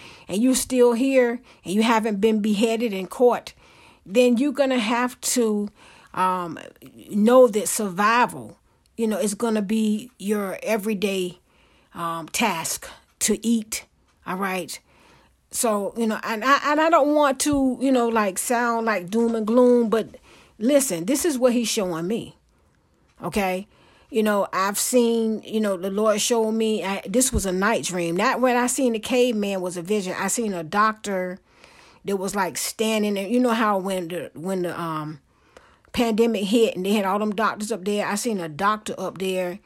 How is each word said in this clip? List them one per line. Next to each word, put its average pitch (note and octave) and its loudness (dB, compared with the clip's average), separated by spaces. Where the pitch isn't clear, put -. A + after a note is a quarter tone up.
and G3 -2
you're B3+ 4
still A#3+ 4
here B3 2
and E3 -6
you G#3 4
haven't A3 2
been A3 2
beheaded A3 0
and F#3+ -6
caught, A#3 2
then B3 4
you're C#4 2
gonna C4 0
have A#3+ -2
to, G#3+ 0
um, F#3 -2
know A#3+ 8
that G3+ -2
survival, G3+ 0
you A3+ 0
know, G#3+ -2
is G3 -2
gonna A3 -2
be G#3+ -2
your G3 -4
everyday, G3 -4
um, E3 -8
task F3+ -4
to G#3 -2
eat, A3+ -2
all F#3 -6
right? F#3 -6
So, G#3 -2
you A#3 0
know, G#3+ -2
and A3 -4
I, C#4 2
and D4+ 2
I D#4+ 4
don't D4 6
want C#4 4
to, C4+ 0
you C4+ 2
know, A#3+ 4
like, G#3+ 0
sound A#3 0
like G3 -2
doom A3+ 0
and A3 -2
gloom, A#3+ 4
but G3+ -2
listen, G#3+ 0
this C4+ 0
is D4+ 0
what A#3+ 2
he's A#3 0
showing F3+ -4
me, F3+ -6
okay? F#3 -4
You A3 0
know, G#3 2
I've G3 -2
seen, A#3 0
you G#3+ -4
know, G3+ 0
the F3+ -6
Lord G#3 2
showed A3 0
me, A3 -2
I, F#3+ -6
this A#3+ 2
was G#3 -2
a F#3+ -2
night F#3+ 0
dream. E3+ -4
Not A#3 0
when B3 2
I B3 0
seen B3 0
the A3 -4
caveman G#3+ 0
was F3+ -6
a F3 -8
vision. F#3 -2
I F#3+ -4
seen G#3+ -2
a E3+ -6
doctor F#3+ -2
that G3 -2
was, F#3+ -6
like, F3+ -2
standing G#3+ -2
there. G3 -4
You A#3+ 2
know B3 2
how G#3+ 2
when F#3 -4
the, E3 -8
when F#3 -4
the, E3+ -4
um, D#3 -6
pandemic A3+ 0
hit A3 2
and F#3 -4
they G3 0
had G#3+ 2
all F#3+ 0
them G#3+ -2
doctors G#3 -2
up F3+ -6
there, G#3 -2
I F#3 -2
seen G#3 -4
a E3+ -6
doctor G3 -2
up F3+ -8
there, F#3 -4